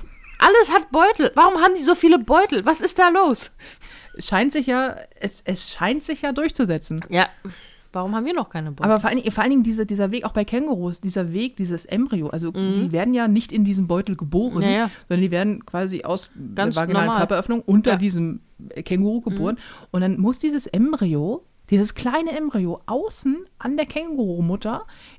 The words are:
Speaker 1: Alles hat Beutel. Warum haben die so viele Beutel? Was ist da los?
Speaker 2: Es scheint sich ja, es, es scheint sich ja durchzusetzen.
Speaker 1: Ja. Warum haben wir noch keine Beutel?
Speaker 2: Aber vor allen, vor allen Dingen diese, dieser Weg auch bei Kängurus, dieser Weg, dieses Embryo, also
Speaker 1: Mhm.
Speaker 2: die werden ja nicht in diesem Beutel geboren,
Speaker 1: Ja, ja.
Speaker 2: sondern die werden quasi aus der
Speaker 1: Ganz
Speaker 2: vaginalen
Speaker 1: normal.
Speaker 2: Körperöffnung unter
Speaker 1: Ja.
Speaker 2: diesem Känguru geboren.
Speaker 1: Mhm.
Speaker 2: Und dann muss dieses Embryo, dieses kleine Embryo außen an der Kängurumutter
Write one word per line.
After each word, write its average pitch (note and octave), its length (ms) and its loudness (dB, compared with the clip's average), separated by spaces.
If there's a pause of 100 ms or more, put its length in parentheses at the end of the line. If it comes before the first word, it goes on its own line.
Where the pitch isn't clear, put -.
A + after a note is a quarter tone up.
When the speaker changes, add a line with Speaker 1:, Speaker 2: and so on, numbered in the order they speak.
(400)
Speaker 1:
Alles G4 320 6
hat F4 200 2
Beutel. E4+ 420 4
Warum F4 260 6
haben F4+ 160 6
die E4 60 -4
so D#4+ 140 4
viele E4 240 6
Beutel? C#4+ 440 2
Was D#4 160 2
ist - 200 -2
da F4+ 80 8
los? E4+ 420 2 (680)
Speaker 2:
Es - 120 -8
scheint A3 240 2
sich C#4+ 160 -2
ja, C4 260 0 (240)
es, - 260 -8
es - 280 -4
scheint B3 320 -2
sich D4+ 180 -8
ja C#4+ 80 -2
durchzusetzen. G3+ 800 -2
Speaker 1:
Ja. F3+ 180 2 (680)
Warum F#3+ 220 -4
haben A3+ 100 -2
wir E4+ 100 -4
noch C#4+ 140 -4
keine D#3 220 -8
Beutel? C#3+ 180 -4
Speaker 2:
Aber G#3+ 120 2
vor G#3+ 100 -2
allen, B3 220 -2
vor G#3+ 100 -2
allen B3 80 0
Dingen C4+ 140 4
diese, A3 200 -2
dieser G3+ 280 -2
Weg A#3+ 120 -4
auch G#3+ 80 -6
bei G#3+ 120 0
Kängurus, G#3 560 -4
dieser F3+ 320 -4
Weg, A#3 240 -4
dieses F3 300 -6
Embryo, G3 420 -2
also E3 240 -6
Speaker 1:
Mhm. F#3+ 220 -2
Speaker 2:
die F#3+ 180 -2
werden G3 220 0
ja A#3 120 0
nicht A3 240 2
in G#3+ 140 2
diesem F#3+ 240 0
Beutel F#3 260 -2
geboren, F3 480 -2
Speaker 1:
Ja, G3+ 80 2
ja. G#3+ 200 0 (180)
Speaker 2:
sondern F3+ 140 0
die F#3 100 2
werden G3 340 -2
quasi F#3 380 -6
aus F#3 320 -6
der C#3+ 300 -4
Speaker 1:
Ganz D#3+ 100 -2
Speaker 2:
vaginalen F3 300 0
Speaker 1:
normal. A3+ 200 0
Speaker 2:
Körperöffnung G#3 360 -2
unter G#3 300 4
Speaker 1:
Ja. G3 40 4
Speaker 2:
diesem F3 440 -2 (440)
Känguru G#3 380 0
geboren. G3+ 340 -2
Speaker 1:
Mhm. - 340 -18
Speaker 2:
Und F3+ 120 -2
dann F#3 180 0
muss A3+ 180 2
dieses D4 300 -2
Embryo, G3+ 760 0 (260)
dieses G3+ 260 2
kleine D#4+ 420 -2
Embryo G#3 480 -2
außen C#4+ 520 -2 (200)
an C4+ 180 -4
der D4+ 100 -2
Kängurumutter A3 1000 -4 (320)